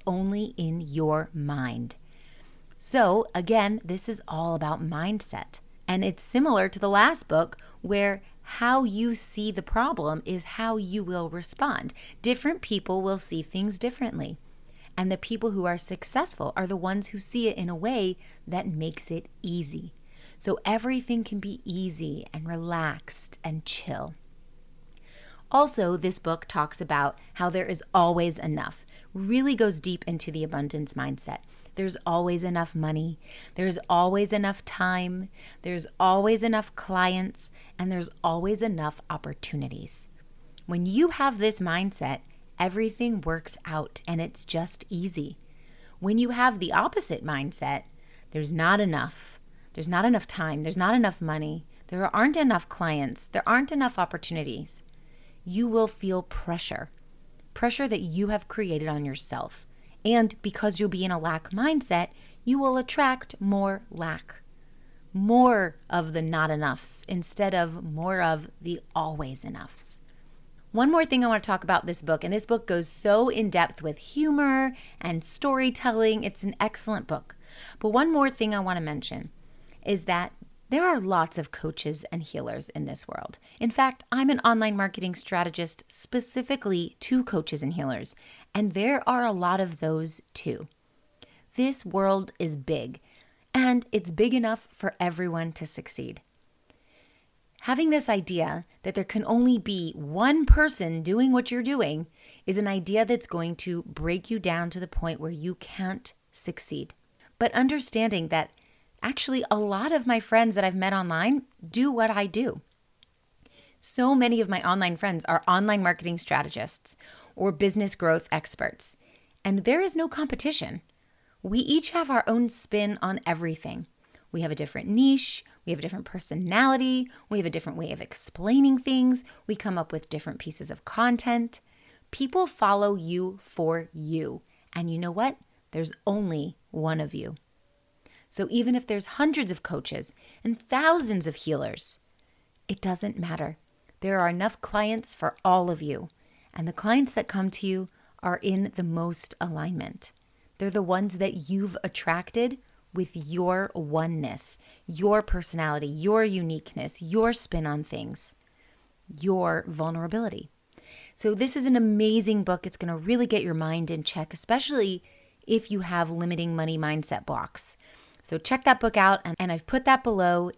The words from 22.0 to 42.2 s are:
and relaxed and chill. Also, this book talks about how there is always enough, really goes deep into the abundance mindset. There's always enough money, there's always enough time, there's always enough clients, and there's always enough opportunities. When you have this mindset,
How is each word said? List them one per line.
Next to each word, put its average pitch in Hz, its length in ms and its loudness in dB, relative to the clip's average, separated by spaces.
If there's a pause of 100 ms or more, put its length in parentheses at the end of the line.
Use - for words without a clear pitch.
and 160 140 -8
relaxed 165 960 -6
and 156 220 -8
chill. - 500 -8 (1400)
Also, 220 460 4
this 180 220 -2
book 165 280 -4
talks 151 340 -2
about 143 380 0 (160)
how 180 160 0
there 185 160 -2
is 175 160 -4 (120)
always 170 440 4
enough, - 460 -6 (300)
really 247 400 2
goes 202 260 2
deep 180 260 -4
into 165 240 -4
the 156 140 -4
abundance 147 500 -4
mindset. 135 440 -6 (360)
There's 190 300 -4
always 175 400 2
enough 175 300 -2
money, 156 440 -2 (360)
there's 180 240 0 (100)
always 185 420 4
enough 202 360 0
time, 180 640 -2 (320)
there's 180 240 -6 (120)
always 196 440 6
enough 220 340 0
clients, 185 720 0 (280)
and 185 120 -2
there's 175 200 -4 (120)
always 180 380 0
enough 165 480 -2
opportunities. - 1000 -8 (580)
When 175 180 -2
you 233 240 4
have 269 300 0
this 214 220 2
mindset, 175 600 -2 (380)